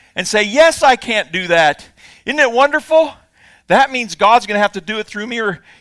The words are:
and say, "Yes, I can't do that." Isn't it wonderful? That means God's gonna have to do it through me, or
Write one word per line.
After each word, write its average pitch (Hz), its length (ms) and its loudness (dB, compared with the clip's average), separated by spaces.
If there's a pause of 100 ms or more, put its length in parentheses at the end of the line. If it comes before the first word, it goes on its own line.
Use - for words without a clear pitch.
(140)
and - 140 -8
say, 214 140 0
"Yes, 294 400 2
I 262 140 4
can't 208 360 -6
do 180 160 -6
that." 160 400 0 (360)
Isn't 294 140 -6
it 262 140 2
wonderful? 294 640 0 (500)
That 262 240 2
means 233 240 -8
God's 208 320 2
gonna 208 140 -4
have 202 120 0
to 196 80 -12
do 214 180 -8
it 214 80 -8
through 208 200 -12
me, 233 140 -8
or 202 220 -6 (180)